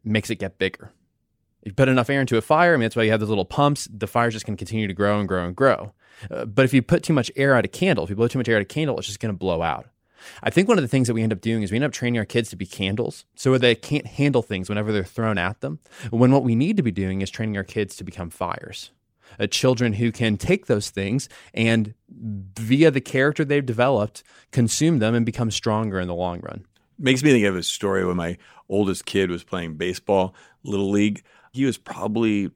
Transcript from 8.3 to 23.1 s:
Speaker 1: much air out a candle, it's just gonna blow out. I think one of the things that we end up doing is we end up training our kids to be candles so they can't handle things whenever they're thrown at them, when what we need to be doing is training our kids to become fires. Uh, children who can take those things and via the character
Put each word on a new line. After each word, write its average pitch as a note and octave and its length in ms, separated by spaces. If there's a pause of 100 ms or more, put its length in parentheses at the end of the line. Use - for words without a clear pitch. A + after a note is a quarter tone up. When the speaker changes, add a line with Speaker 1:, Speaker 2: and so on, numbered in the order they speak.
Speaker 1:
much A#2+ 100
air A2+ 80
out G#2 60
a - 20
candle, D3 340
it's - 80
just G2+ 140
gonna G#2+ 140
blow E2+ 280
out. D#2 240 (560)
I - 80
think F#3+ 160
one A3 120
of D3+ 40
the A#2 60
things C3 180
that A#2 80
we A2+ 80
end A2 100
up F#2 80
doing A2+ 220
is F#2 80
we G#2+ 60
end C#3 80
up C#3+ 80
training A#2+ 260
our G#2 60
kids A#2 260
to F#2+ 60
be F2+ 100
candles G2 580 (120)
so C3 200
they A#2+ 200
can't - 300
handle C3+ 360
things F#2 260
whenever G#2 240
they're G2 120
thrown A2 340
at F#2 220
them, D3 180 (320)
when B2 220
what C3+ 100
we A#2 140
need F3+ 200
to F3+ 60
be A#2 80
doing F#2+ 300
is F#2+ 100
training G#2+ 260
our G2 60
kids G2+ 340
to G2 80
become F2 260
fires. - 600 (500)
Uh, G#2+ 60
children B2 480
who A2+ 180
can A2 240
take - 300
those G#2+ 220
things G2+ 400 (240)
and A2+ 400 (160)
via A2 840
the C3+ 80
character C#3+ 440